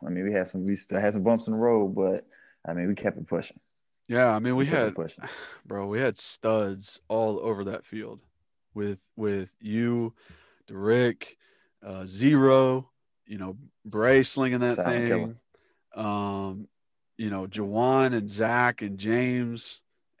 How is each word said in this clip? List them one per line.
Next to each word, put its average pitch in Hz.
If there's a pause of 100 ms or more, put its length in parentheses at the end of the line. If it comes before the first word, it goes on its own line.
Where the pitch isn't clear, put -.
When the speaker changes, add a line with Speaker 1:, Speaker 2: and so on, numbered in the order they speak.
Speaker 1:
I -
mean, 90
we 101
had 92
some, 92
we 98
still 95
had 104
some 104
bumps 113
in 113
the 110
road, 110
but, 95 (400)
I 80
mean, 87
we 101
kept -
it 80
pushing. - (500)
Speaker 2:
Yeah, 123
I 110
mean, 123
we 135
Speaker 1:
We 147
kept 143
it -
Speaker 2:
had, 101
Speaker 1:
pushing. - (200)
Speaker 2:
<sighs> -
bro, 98
we 107
had 120
studs 101
all 110
over 101
that 95
field 107 (540)
with, 101 (180)
with 101
you, 113 (520)
Derek, 113 (480)
uh, 95
Zero, 131 (360)
you 104
know, 95 (280)
Bray 113
slinging 127
that 120
Speaker 1:
Silent 120
Speaker 2:
thing. 120
Speaker 1:
killer. 95 (580)
Speaker 2:
Um, 101 (480)
you 110
know, 95
Juwan 120
and 104
Zach 117
and 98
James 120 (400)